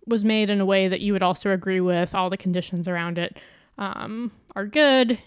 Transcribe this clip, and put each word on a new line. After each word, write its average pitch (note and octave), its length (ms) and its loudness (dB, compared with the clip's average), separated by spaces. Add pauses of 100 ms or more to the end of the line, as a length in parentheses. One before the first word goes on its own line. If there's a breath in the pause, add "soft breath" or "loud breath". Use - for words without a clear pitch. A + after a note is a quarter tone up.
was G#3+ 180 0
made G#3+ 240 2
in G3+ 100 2
a G3 60 2
way F#3+ 220 4
that F#3 140 -2
you G3+ 120 0
would F#3+ 80 0
also F#3 300 0
agree F#3 280 -2
with F3+ 360 0
all F#3 140 0
the G3 80 -6
conditions F3 500 -4
around F3 320 -4
it, - 180 -8 (400 loud breath)
um, A3 540 -8 (240)
are G3+ 100 -6
good. C4 600 4